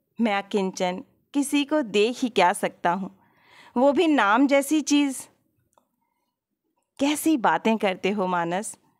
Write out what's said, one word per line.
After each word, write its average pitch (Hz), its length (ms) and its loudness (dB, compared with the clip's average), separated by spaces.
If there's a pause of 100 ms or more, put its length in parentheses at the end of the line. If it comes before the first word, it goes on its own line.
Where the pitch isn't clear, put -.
(200)
मैं 220 140 0
अकिंचन 190 680 -4 (320)
किसी 285 300 0
को 302 180 0
दे 208 260 2
ही 254 200 -4
क्या 185 240 2
सकता 175 400 -4
हूँ, 190 180 -6 (680)
वो 277 160 4
भी 330 140 2
नाम 254 400 4
जैसी 277 340 2
चीज़।" 285 460 0 (1700)
"कैसी 302 380 0
बातें 208 420 0
करते 190 320 -2
हो 202 160 -2
मानस, 175 500 -4 (240)